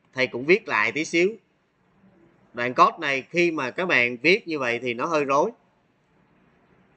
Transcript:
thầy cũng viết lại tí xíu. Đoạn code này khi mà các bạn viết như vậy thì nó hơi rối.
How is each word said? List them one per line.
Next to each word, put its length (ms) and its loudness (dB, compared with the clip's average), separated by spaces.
thầy 140 0
cũng 180 -8
viết 220 2
lại 240 0
tí 140 -4
xíu. 240 0
Đoạn 200 -4
code 260 4
này 300 -4
khi 220 2
mà 200 -4
các 140 -6
bạn 320 2
viết 300 2
như 120 -6
vậy 200 -2
thì 140 -4
nó 120 -4
hơi 200 0
rối. 260 2